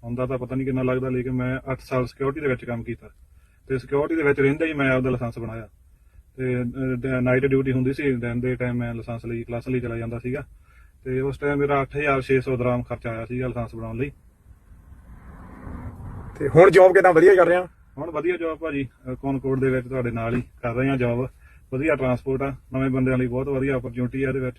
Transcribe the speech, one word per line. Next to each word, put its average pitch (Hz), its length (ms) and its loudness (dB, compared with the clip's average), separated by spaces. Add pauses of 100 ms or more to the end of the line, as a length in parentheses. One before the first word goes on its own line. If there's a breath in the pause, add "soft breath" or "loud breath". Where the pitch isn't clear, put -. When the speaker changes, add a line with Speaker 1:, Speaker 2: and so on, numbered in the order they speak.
Speaker 1:
ਹੁਣ 120 120 -8
ਦਾ 127 100 -2
ਤਾਂ 127 120 -4
ਪਤਾ 127 180 -2
ਨਹੀਂ 135 120 -2
ਕਿੰਨਾ 131 160 0
ਲੱਗਦਾ, 127 260 2
ਲੇਕਿਨ 127 220 -2
ਮੈਂ 127 400 -2
ਅੱਠ 127 100 -4
ਸਾਲ 127 240 -2
ਸਿਕਿਉਰਿਟੀ 139 360 -4
ਦੇ 147 60 0
ਵਿੱਚ 127 180 -2
ਕੰਮ 117 180 -6
ਕੀਤਾ 113 260 -10 (580)
ਤੇ 135 100 -2
ਸਿਕਿਉਰਿਟੀ 143 380 0
ਦੇ 160 80 0
ਵਿੱਚ 143 160 2
ਰਹਿੰਦੇ 143 260 2
ਹੀ 160 80 -2
ਮੈਂ 139 180 0
ਆਪਦਾ 131 180 2
ਲਾਇਸੈਂਸ 123 300 -4
ਬਣਾਇਆ। 113 300 -10 (680)
ਤੇ, 127 240 -2
ਅਹ, 123 40 -2 (320)
ਡ-, 127 240 -2
ਨਾਈਟ 127 240 4
ਡਿਊਟੀ 135 260 2
ਹੁੰਦੀ 127 220 0
ਸੀ, 139 220 0
ਦਿਨ 120 240 -4
ਦੇ 127 160 -2
ਟਾਈਮ 123 200 -4
ਮੈਂ 120 180 -4
ਲਾਇਸੈਂਸ 117 320 -10
ਲਈ, 117 180 -6
ਕਲਾਸ 117 240 -8
ਲਈ 127 120 -2
ਚਲਾ 120 180 -6
ਜਾਂਦਾ 117 220 -6
ਸੀਗਾ 127 240 -6 (600)
ਤੇ 131 180 -2
ਉਸ 135 160 -4
ਟਾਈਮ 143 220 -2
ਮੇਰਾ 143 220 2
ਅੱਠ 135 160 -6
ਹਜ਼ਾਰ 143 240 0
ਛੇ 131 200 2
ਸੌ 131 160 -2
ਦਰਾਮ 123 260 0
ਖਰਚਾ 120 260 -8
ਆਇਆ 113 160 -8
ਸੀਗਾ 123 220 -6
ਲਾਇਸੈਂਸ 117 280 -6
ਬਣਾਉਣ 113 220 -10
ਲਈ। 143 140 -4 (2250)
Speaker 2:
ਤੇ 147 80 -2
ਹੁਣ 165 220 10
ਜੌਬ 185 240 10
ਕਿੱਦਾਂ, 180 200 8
ਵਧੀਆ 175 220 10
ਕਰ 180 120 8
ਰਹੇ 175 80 4
ਆ? 180 120 0 (300)
Speaker 1:
ਹੁਣ 156 140 -8
ਵਧੀਆ 165 260 -2
ਜੌਬ 160 200 -4
ਭਾਜੀ, 147 260 -4
ਅਹ, 127 320 -12
ਕੌਨਕੋਰਟ 135 440 -4
ਦੇ 131 100 2
ਵਿੱਚ 127 180 -2
ਤੁਹਾਡੇ 120 240 -4
ਨਾਲ 113 240 -4
ਹੀ 123 60 -2 (220)
ਕਰ 120 100 -4
ਰਹੇ 131 160 0
ਆ 139 60 0
ਜੌਬ। 123 320 -2 (460)
ਵਧੀਆ 147 220 0
ਟਰਾਂਸਪੋਰਟ 131 460 -2
ਆ, 139 140 -4 (180)
ਨਵੇਂ 135 160 0
ਬੰਦਿਆਂ 131 280 2
ਲਈ 127 100 0
ਬਹੁਤ 127 200 -4
ਵਧੀਆ 135 280 0
ਓਪਰਚੁਨਿਟੀ 123 480 -4
ਆ 135 60 0
ਇਹਦੇ 131 100 -2
ਵਿੱਚ, 127 200 -6